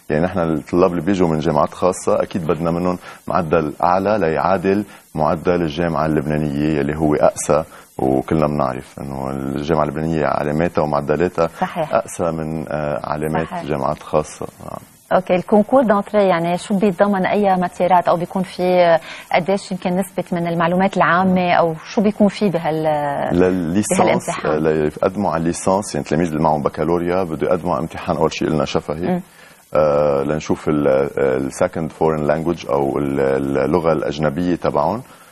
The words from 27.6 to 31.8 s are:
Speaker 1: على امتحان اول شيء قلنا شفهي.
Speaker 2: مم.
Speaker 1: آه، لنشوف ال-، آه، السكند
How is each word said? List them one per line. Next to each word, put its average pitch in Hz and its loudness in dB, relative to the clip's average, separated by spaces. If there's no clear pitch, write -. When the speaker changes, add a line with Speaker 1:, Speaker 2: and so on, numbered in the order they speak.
Speaker 1:
على 64 -2
امتحان 82 -4
اول 78 2
شيء - -2
قلنا 76 2
شفهي. 82 -4
Speaker 2:
مم. 180 0
Speaker 1:
آه، 73 2
لنشوف 76 -2
ال-، 73 2
آه، 67 2
السكند 78 -4